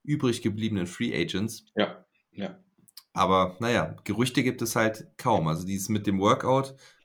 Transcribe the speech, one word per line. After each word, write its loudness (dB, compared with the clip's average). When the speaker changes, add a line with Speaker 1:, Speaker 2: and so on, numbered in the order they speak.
Speaker 1:
übrig 0
gebliebenen 0
Free -4
Agents. -2
Speaker 2:
Ja, -2
ja. -10
Speaker 1:
Aber, 2
naja, 0
Gerüchte 0
gibt -2
es -2
halt 0
kaum. 2
Also -2
dieses -4
mit 0
dem 2
Workout 2